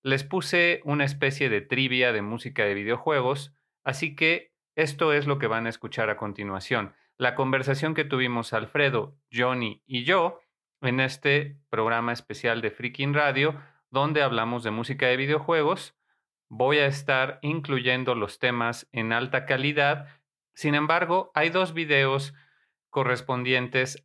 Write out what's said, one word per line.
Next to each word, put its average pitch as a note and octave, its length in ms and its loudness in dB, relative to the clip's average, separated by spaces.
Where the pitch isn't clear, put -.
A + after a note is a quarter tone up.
les C3+ 200 0
puse F3 640 2
una D3 180 0
especie C#3 460 0
de G#2+ 100 2
trivia B2+ 540 0
de G#2+ 80 0
música A2 420 -4
de G#2 120 2
videojuegos, B2+ 800 -2
así C#3+ 320 -4
que D#3+ 380 0
esto D#3 360 2
es D3 160 2
lo C#3 100 2
que C3 100 -2
van A2+ 180 0
a A#2 40 -2
escuchar A2+ 400 -4
a G#2+ 60 -2
continuación. G2+ 800 -4
La B2 180 0
conversación C#3 580 0
que D3+ 120 0
tuvimos B2+ 480 -2
Alfredo, A#2 640 0
Johnny B2 540 -2
y B2+ 200 -6
yo F3 340 2
en B2+ 200 0
este C#3+ 560 0
programa A#2 440 0
especial A2+ 480 -4
de A2 100 -2
Freakin' C3+ 420 -4
Radio, C#3+ 480 2
donde D3 320 2
hablamos A#2 400 0
de A2+ 80 -2
música B2+ 360 -2
de B2+ 100 2
videojuegos. D3+ 760 0
Voy B2+ 280 2
a C#3+ 80 4
estar C#3 560 0
incluyendo C3 720 0
los G#2 240 -4
temas A#2+ 520 -2
en A2+ 220 -2
alta B2 320 -2
calidad. C#3+ 640 0
Sin D3 180 0
embargo, E3+ 640 2
hay D#3+ 160 2
dos F3 240 0
videos C#3 580 2
correspondientes B2+ 1160 0